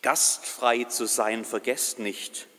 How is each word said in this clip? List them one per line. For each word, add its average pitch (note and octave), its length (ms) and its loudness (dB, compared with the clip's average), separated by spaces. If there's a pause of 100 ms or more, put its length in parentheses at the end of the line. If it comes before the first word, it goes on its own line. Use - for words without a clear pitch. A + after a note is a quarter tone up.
Gastfrei B2 800 2
zu A#2 240 -2
sein, A2 360 2
vergesst - 540 -2
nicht. - 480 -6 (140)